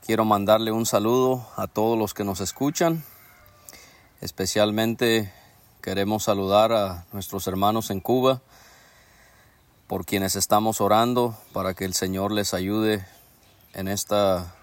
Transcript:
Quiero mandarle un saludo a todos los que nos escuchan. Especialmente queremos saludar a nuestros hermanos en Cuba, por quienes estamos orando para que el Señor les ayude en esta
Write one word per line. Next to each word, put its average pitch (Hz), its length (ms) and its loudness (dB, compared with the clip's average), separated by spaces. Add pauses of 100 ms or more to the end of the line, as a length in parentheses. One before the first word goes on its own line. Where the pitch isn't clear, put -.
Quiero 110 220 0
mandarle 107 460 2
un 113 160 -2
saludo 123 680 0
a - 120 -6
todos 110 320 0
los 107 160 -4
que 107 80 -6
nos 98 180 -6
escuchan. 151 640 -2 (1160)
Especialmente 107 1080 0 (520)
queremos 98 400 -2
saludar 104 480 4
a 95 400 -2
nuestros 98 340 -8
hermanos 101 460 0
en 95 80 -4
Cuba, 127 420 2 (1400)
por 95 180 -6
quienes 95 320 -2
estamos 107 460 2
orando 117 560 2 (160)
para 95 220 -4
que 95 100 -6
el 92 80 -4
Señor 95 380 -2
les 104 240 -2
ayude 104 500 0 (680)
en 95 120 -6
esta 98 760 0